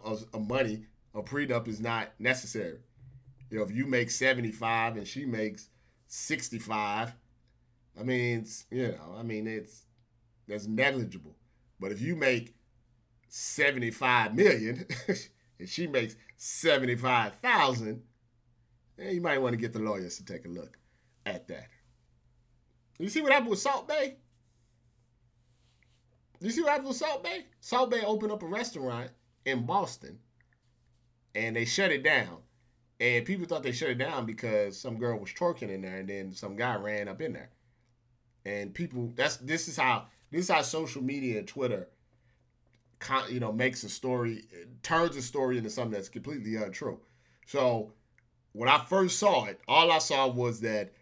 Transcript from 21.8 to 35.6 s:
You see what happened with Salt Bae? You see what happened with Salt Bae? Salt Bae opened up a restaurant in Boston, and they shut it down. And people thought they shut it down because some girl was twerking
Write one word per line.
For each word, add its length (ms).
You 100
see 120
what 100
happened 180
with 100
Salt 280
Bae? 280
You 100
see 120
what 100
happened 180
with 80
Salt 260
Bae? 200
Salt 320
Bae 140
opened 260
up 120
a 40
restaurant 640
in 200
Boston, 520
and 200
they 100
shut 260
it 120
down. 340
And 260
people 220
thought 160
they 80
shut 180
it 80
down 300
because 520
some 180
girl 200
was 140
twerking 380